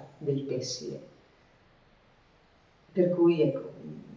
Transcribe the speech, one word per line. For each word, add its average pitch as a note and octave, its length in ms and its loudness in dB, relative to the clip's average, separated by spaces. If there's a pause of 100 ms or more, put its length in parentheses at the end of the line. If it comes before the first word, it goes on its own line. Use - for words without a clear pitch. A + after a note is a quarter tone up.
(180)
del C#3 280 -2
tessile. C3+ 540 -6 (1900)
Per F3+ 220 4
cui, E3+ 260 6
ecco, - 300 0 (460)